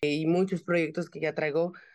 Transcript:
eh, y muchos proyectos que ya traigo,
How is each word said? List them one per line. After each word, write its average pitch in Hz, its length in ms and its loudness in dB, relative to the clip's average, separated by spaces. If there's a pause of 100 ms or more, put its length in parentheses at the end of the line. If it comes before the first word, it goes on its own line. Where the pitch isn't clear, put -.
eh, 147 100 0
y 156 140 0
muchos 180 380 2
proyectos 165 440 0
que 156 120 -12
ya 151 140 -2
traigo, 160 380 0 (220)